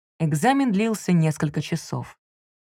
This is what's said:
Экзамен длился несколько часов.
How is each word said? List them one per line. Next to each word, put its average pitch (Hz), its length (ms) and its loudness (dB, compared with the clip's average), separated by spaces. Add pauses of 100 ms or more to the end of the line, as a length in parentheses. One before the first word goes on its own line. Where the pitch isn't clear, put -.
(200)
Экзамен 214 520 2
длился 208 400 0
несколько 156 500 2
часов. - 560 -8 (540)